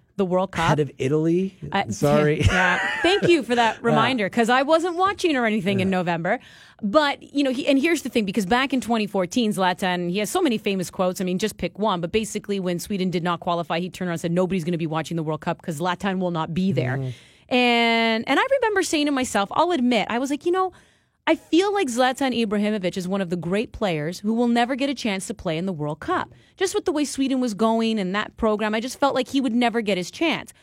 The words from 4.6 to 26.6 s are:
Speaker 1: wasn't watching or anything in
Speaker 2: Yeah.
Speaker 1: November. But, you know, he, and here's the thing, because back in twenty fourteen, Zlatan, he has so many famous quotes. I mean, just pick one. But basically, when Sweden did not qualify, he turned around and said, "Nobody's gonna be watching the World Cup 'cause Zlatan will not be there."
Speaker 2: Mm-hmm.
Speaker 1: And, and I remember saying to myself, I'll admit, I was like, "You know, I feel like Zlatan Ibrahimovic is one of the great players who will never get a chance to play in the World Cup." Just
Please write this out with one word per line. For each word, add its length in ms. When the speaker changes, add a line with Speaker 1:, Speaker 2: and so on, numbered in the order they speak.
Speaker 1:
wasn't 340
watching 380
or 100
anything 340
in 100
Speaker 2:
Yeah. 80
Speaker 1:
November. 420
But, 400
you 100
know, 80
he, 160
and 120
here's 240
the 60
thing, 160
because 200
back 260
in 100
twenty 260
fourteen, 440
Zlatan, 600
he 80
has 100
so 140
many 160
famous 320
quotes. 280
I 40
mean, 160
just 180
pick 220
one. 220
But 100
basically, 480
when 200
Sweden 300
did 140
not 160
qualify, 400
he 100
turned 200
around 40
and 80
said, 100
"Nobody's 320
gonna 140
be 100
watching 300
the 60
World 180
Cup 200
'cause 180
Zlatan 400
will 120
not 220
be 180
there." 260
Speaker 2:
Mm-hmm. 120
Speaker 1:
And, 800
and 120
I 40
remember 220
saying 220
to 60
myself, 420
I'll 180
admit, 380
I 100
was 100
like, 160
"You 60
know, 200
I 100
feel 380
like 140
Zlatan 580
Ibrahimovic 500
is 120
one 140
of 80
the 80
great 340
players 480
who 140
will 140
never 280
get 140
a 40
chance 340
to 60
play 240
in 80
the 80
World 260
Cup." 300
Just 180